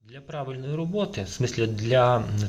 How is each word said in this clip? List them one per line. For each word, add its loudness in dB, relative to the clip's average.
Для -18
правильної -6
роботи, -2
в -6
смислі 0
для 4